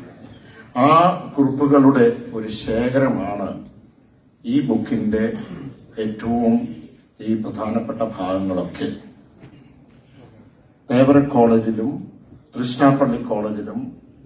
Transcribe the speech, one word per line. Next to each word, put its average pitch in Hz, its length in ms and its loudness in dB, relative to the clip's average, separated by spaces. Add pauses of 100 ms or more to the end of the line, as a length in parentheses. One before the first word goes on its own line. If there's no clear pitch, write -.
(800)
ആ 165 380 6 (220)
കുറിപ്പുകളുടെ 131 800 4 (160)
ഒരു 107 160 -8
ശേഖരമാണ് 110 1200 -4 (760)
ഈ 131 160 0
ബുക്കിന്റെ 110 720 -2 (680)
ഏറ്റവും 117 680 0 (520)
ഈ 110 140 -2
പ്രധാനപ്പെട്ട 110 640 -6
ഭാഗങ്ങളൊക്കെ. 95 920 -4 (2000)
തേവര 139 340 6
കോളേജിലും 113 880 2 (460)
തൃശ്ശിനാപ്പള്ളി 123 640 0
കോളേജിലും 107 720 -8 (300)